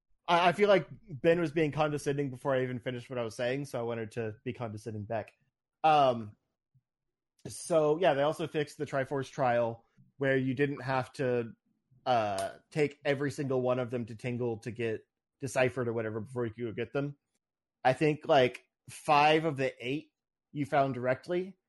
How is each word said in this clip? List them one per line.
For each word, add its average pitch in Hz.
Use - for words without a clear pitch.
I, 175
I 175
feel 202
like 190
Ben 170
was 165
being 151
condescending 147
before 131
I 127
even 127
finished 123
what 123
I 120
was 110
saying, 131
so 127
I -
wanted 113
to 110
be 123
condescending 107
back. 110
Um, 131
so, 156
yeah, 170
they 139
also 156
fixed 147
the 147
Triforce 135
Trial, 120
where 135
you 131
didn't 139
have 131
to, 123
uh, 104
take 147
every 143
single 131
one 123
of 123
them 120
to 117
Tingle 120
to 117
get 113
deciphered 127
or 117
whatever 110
before 120
you 107
could 113
get 117
them. 143
I -
think, 151
like, 131
five 156
of 151
the 131
eight 131
you 147
found 135
directly, 175